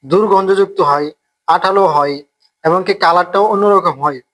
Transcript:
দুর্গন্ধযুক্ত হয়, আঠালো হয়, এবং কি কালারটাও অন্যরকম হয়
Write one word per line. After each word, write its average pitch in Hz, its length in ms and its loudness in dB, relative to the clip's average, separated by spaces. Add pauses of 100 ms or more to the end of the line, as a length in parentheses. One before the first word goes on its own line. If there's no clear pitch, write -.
দুর্গন্ধযুক্ত 190 760 0
হয়, 147 280 0 (400)
আঠালো 190 380 2
হয়, 143 300 0 (480)
এবং 165 200 2
কি 202 100 -2
কালারটাও 175 560 0
অন্যরকম 196 520 0
হয় 143 160 -4 (160)